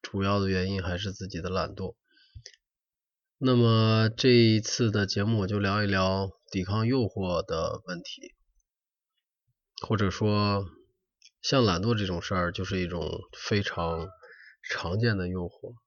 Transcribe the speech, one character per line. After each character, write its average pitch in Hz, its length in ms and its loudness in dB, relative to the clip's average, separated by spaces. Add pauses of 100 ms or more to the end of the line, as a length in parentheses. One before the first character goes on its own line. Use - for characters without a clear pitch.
主 98 220 -4
要 101 160 2
的 98 100 0
原 92 220 0
因 98 120 -2
还 90 140 -2
是 98 140 -4
自 92 160 -10
己 87 140 -8
的 90 80 -6
懒 92 260 -2
惰。 95 200 -8 (1400)
那 131 180 2
么 110 540 6
这 127 200 2
一 113 320 8
次 - 280 0
的 104 160 2
节 101 180 -2
目 110 180 2
我 92 60 0
就 104 120 0
聊 101 240 0
一 - 20 0
聊 95 460 0 (180)
抵 92 140 -2
抗 107 240 0
诱 131 140 2
惑 90 440 -2
的 80 400 -4
问 90 160 -8
题， - 320 -16 (1500)
或 110 80 0
者 98 140 0
说 104 560 0 (760)
像 135 220 2
懒 90 180 2
惰 113 140 2
这 104 120 -2
种 87 140 -4
事 - 120 -6
儿， 87 180 0
就 92 140 -6
是 92 160 -4
一 90 60 -2
种 85 340 -6 (160)
非 101 240 0
常 82 480 -4 (540)
常 - 360 -4
见 113 180 2
的 90 100 -2
诱 90 160 -4
惑。 120 320 -12 (120)